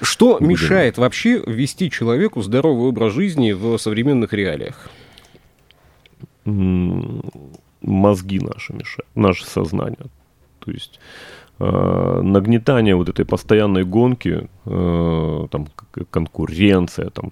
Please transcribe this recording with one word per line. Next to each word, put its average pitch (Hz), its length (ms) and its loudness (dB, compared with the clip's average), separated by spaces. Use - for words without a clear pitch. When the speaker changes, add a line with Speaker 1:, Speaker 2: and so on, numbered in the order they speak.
Speaker 1:
Что - 380 4
Speaker 2:
будем 147 100 2
Speaker 1:
мешает 165 500 2
вообще 202 480 2
вести 135 440 -2
человеку 123 520 0
здоровый 123 460 2
образ 113 240 0
жизни 143 400 0
в 110 260 -2
современных 117 540 0
реалиях? 90 560 -6
Speaker 2:
М, 92 760 -2
мозги 98 580 2
наши - 320 -10
мешают, - 420 -14
наше 101 300 2
сознание. 98 640 -6
То - 120 -14
есть, - 280 -16
э, 90 640 0
нагнетание 110 720 2
вот 87 120 -2
этой 92 160 -2
постоянной 101 600 2
гонки, 101 640 0
э, 85 840 -2
там, 78 160 -6
к-, - 440 -16
конкуренция, 85 1000 0
там, - 220 -10